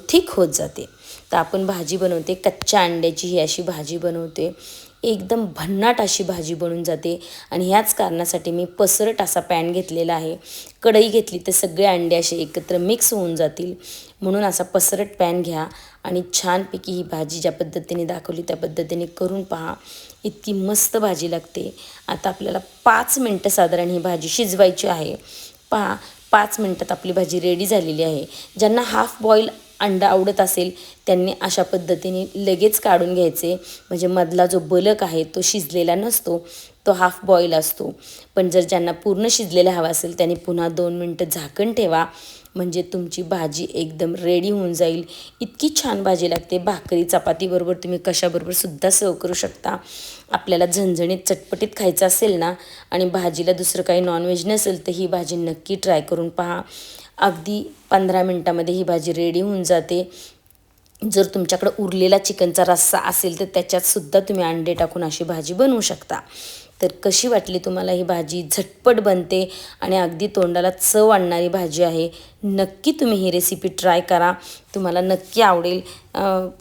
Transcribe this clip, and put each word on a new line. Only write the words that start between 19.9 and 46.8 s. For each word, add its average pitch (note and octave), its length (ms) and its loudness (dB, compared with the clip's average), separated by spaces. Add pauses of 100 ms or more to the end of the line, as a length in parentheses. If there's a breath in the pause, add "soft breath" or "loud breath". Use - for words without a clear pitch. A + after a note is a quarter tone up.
इतकी - 280 -8
मस्त G3 440 0
भाजी F3 340 0
लागते. E3+ 440 -8 (340 loud breath)
आता - 200 -4
आपल्याला F#3 300 -4 (260)
पाच A#3 340 4
मिनटं G3+ 320 0
साधारण F3 400 2
ही F3+ 80 0
भाजी E3 300 -2
शिजवायची F#3 580 2
आहे. E3 280 -2 (560 loud breath)
पहा, G#3 260 0 (340 loud breath)
पाच G#3 300 2
मिनटात F#3 320 -2
आपली F#3 200 -4
भाजी F3+ 280 0
रेडी F3+ 260 0
झालेली E3 360 0
आहे. D#3 220 -2 (340 loud breath)
ज्यांना A3 240 4
हाफ A3 400 -2
बॉईल A3 260 6 (320)
अंडा G3 280 2
आवडत F#3+ 320 4
असेल F#3 300 0 (360 loud breath)
त्यांनी F#3 340 2
अशा F#3+ 220 0
पद्धतीने F#3 840 -4
लगेच G3 360 4
काढून F3+ 340 4
घ्यायचे, E3+ 400 0 (340 loud breath)
म्हणजे F3+ 180 -2
मधला F3+ 400 2
जो F3+ 120 0
बलक F#3 440 2
आहे E3 220 0
तो E3+ 160 -6
शिजलेला E3+ 540 0
नसतो, G3 440 -2 (480 loud breath)
तो G#3 60 8
हाफ F3+ 320 2
बॉईल F3 300 6
असतो. D#3 380 -2 (440 loud breath)
पण F#3 120 4
जर F3+ 120 4
ज्यांना E3+ 320 2
पूर्ण G3 380 0
शिजलेला F3+ 400 4
हवा E3+ 180 2
असेल E3+ 300 -4
त्यांनी E3+ 160 2
पुन्हा E3+ 340 -2
दोन E3+ 280 -2
मिनटं F3 360 -4
झाकण F#3 400 -2
ठेवा, E3+ 320 2 (500 loud breath)
म्हणजे F3+ 280 -2
तुमची F3+ 400 -6
भाजी E3 520 -4
एकदम E3 400 -4
रेडी F3+ 360 0
होऊन F#3+ 220 -2
जाईल. E3 320 0 (360 loud breath)
इतकी - 280 -2 (140)
छान G#3 200 -2
भाजी F3+ 280 2
लागते. E3+ 280 -2
भाकरी F3 460 -2